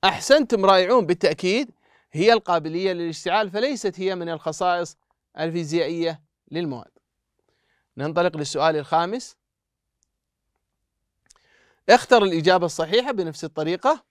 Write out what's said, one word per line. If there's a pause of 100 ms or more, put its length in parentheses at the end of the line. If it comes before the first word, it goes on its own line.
أحسنتم،
رائعون.
بالتأكيد (400)
هي
القابلية
للاشتعال،
فليست
هي
من
الخصائص (420)
الفيزيائية (300)
للمواد. (1040)
ننطلق
للسؤال
الخامس. (2500)
اختر
الإجابة
الصحيحة
بنفس
الطريقة.